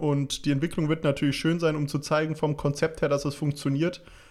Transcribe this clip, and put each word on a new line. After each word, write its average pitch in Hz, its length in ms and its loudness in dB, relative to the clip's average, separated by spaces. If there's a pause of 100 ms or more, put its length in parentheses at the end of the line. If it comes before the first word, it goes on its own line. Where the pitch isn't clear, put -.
und 143 460 0
die 147 40 4
Entwicklung 151 380 0
wird 160 160 0
natürlich 143 320 2
schön 165 240 2
sein, 156 160 2
um 147 120 -2
zu 151 100 -2
zeigen 156 380 0
vom 151 200 0
Konzept 151 460 -2
her, 143 80 4
dass 143 160 0
es 143 80 -2
funktioniert, 143 680 -2 (280)